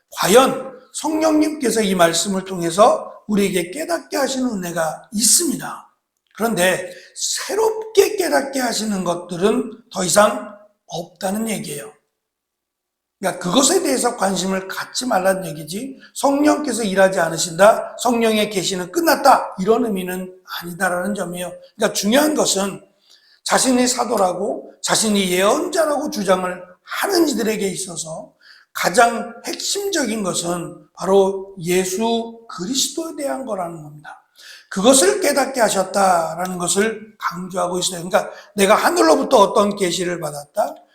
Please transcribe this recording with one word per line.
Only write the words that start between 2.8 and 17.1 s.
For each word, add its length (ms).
우리에게 420
깨닫게 480
하시는 320
은혜가 640
있습니다. 760
그런데 560
새롭게 1000
깨닫게 440
하시는 440
것들은 800
더 100
이상 540
없다는 640
얘기예요. 440
그러니까 200
그것에 440
대해서 340
관심을 500
갖지 380
말라는 400
얘기지, 540
성령께서 680
일하지 360